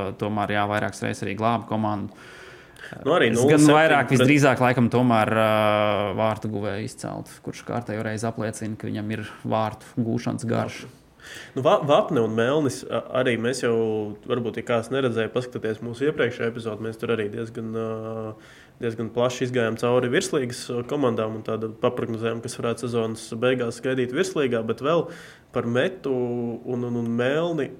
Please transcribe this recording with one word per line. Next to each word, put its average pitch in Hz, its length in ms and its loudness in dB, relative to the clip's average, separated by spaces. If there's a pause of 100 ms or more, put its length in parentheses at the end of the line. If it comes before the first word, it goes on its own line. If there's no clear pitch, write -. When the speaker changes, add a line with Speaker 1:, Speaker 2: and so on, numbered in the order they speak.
(180)
Speaker 1:
tomēr, 104 380 -2
jā, 104 100 2
vairākas 104 400 -2
reizes 107 160 -6
arī 98 160 -6
glāba 113 320 0
komandu. 107 400 -2 (960)
Speaker 2:
Nu, 147 80 4
arī 147 160 6
Speaker 1:
Es 117 80 2
Speaker 2:
nulle 139 160 6
septiņi 151 140 8
Speaker 1:
gan 151 100 8
vairāk 147 320 4
Speaker 2:
pret 139 80 4
Speaker 1:
visdrīzāk 127 480 6
laikam 123 240 4
tomēr, 117 400 4
ā, 110 180 4 (680)
vārtu 110 320 0
guvēju 104 400 -4
izceltu, - 560 -12
kurš - 240 -12
kārtējo 110 400 -4
reizi 110 160 -4
apliecina, 110 480 -6
ka 107 160 -8
viņam 107 240 -4
ir 107 120 -8 (200)
vārtu 110 560 -4
gūšanas 113 480 -2
garš. 113 320 -4 (720)
Speaker 2:
Nu, 135 80 -4
Va-, 175 200 4
Vapne 147 400 4
un 110 120 0
Melnis, 131 520 0
a-, 117 140 -2 (180)
arī 127 200 2
mēs 123 260 -2
jau, 117 100 2 (520)
varbūt, 113 340 -2
ja 110 60 -8
kāds 117 280 0
neredzēja, 113 400 0
paskatieties 110 480 -4
mūsu 120 240 -4
iepriekšējo 120 460 -2
epizodu, 110 340 -8
mēs 113 140 -10
tur 117 160 -2
arī 107 160 0
diezgan, 113 420 -8
ā, 113 140 -4 (880)
diezgan 117 320 -4
plaši 123 380 0
izgājām 117 320 2
cauri 123 320 4
virslīgas, 135 560 0
ā, 123 180 -4
komandām 113 480 0
un 110 80 -10
tāda 110 240 -4 (160)
paprognozējām, 113 640 -2
kas 123 160 -8
varētu 117 260 -2
sezonas 113 460 -2
beigās 120 500 0
gaidīt 131 320 0
virslīgā, 143 480 0
bet 113 240 -4
vēl 160 220 2 (400)
par 117 180 -4
Metu 135 480 0
un, 120 720 -4
un, 120 140 -4
un 117 180 -2
Melni 143 600 0